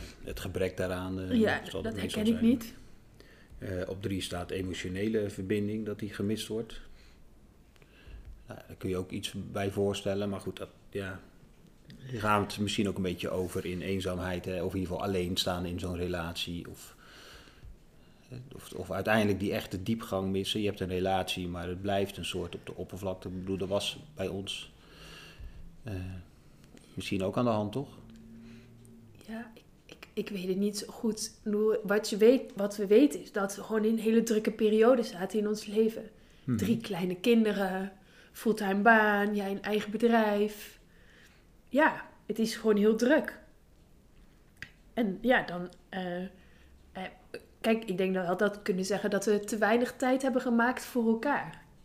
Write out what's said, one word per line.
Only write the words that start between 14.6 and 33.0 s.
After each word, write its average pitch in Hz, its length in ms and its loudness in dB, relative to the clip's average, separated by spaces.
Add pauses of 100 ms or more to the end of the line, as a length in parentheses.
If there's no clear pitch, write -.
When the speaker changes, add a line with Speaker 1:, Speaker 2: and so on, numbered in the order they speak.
Speaker 1:
of 92 100 -4
in 95 60 0
ieder 87 140 -2
geval - 140 -4
alleen 92 300 0
staan 90 280 -2
in 90 140 -4
zo'n 90 180 -4
relatie, 87 720 -6
of, - 260 -18 (1600)
of, - 180 -16
of 90 180 -8
uiteindelijk 101 480 2
die 95 140 -2
echte 92 300 -6
diepgang 95 480 -2
missen. 98 300 -2
Je 101 60 0
hebt 101 120 -4
een 95 80 -2
relatie, 92 600 0
maar 87 200 -6
het 90 140 -6
blijft 98 360 0
een 85 80 -8
soort 87 300 -6
op - 100 -14
de - 100 -10
oppervlakte. 92 520 -8
Ik 90 120 -6
bedoel, 95 180 -4
dat 92 100 -4
was 95 320 -2 (160)
bij 95 120 -4
ons, 98 440 -8 (1120)
eh, 107 100 -8 (1000)
misschien 95 300 -4
ook 98 140 -2
aan 123 80 2
de 120 60 4
hand, 104 200 -2
toch? 139 180 -6 (1400)
Speaker 2:
Ja, 226 260 -12
ik, - 100 -20 (220)
ik, - 280 -20
ik 208 160 -4
weet 185 180 -6
het 185 100 0
niet 202 200 0
zo - 100 -6
goed. - 380 -2
Ik - 180 -16
bedoel, 214 400 4
wat 208 260 2
je 208 80 -2
weet, 240 380 8
wat 202 220 6
we 202 100 0
weten 214 340 8